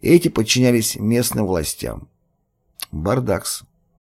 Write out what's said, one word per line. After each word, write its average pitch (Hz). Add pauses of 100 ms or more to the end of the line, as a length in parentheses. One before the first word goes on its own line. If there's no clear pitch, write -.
Эти 170
подчинялись 120
местным 110
властям. 73 (840)
Бардакс. 101 (400)